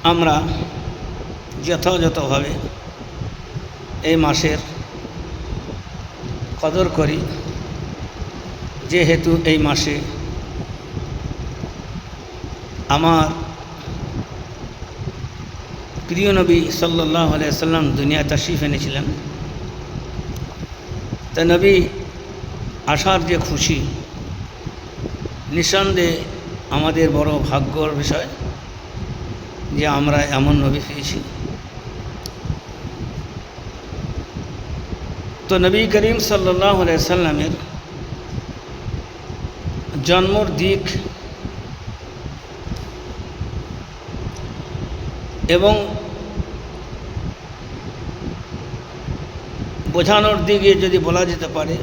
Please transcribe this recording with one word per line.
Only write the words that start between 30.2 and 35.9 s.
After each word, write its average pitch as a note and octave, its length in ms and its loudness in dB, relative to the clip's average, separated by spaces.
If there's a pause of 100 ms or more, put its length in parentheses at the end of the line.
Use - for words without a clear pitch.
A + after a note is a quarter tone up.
এমন C#3 300 6
নবী C#3 240 4
পেয়েছি। C#3 320 -4 (4000)
তো F#3+ 140 2
নবী F#3 280 6
করিম G#3+ 300 6 (120)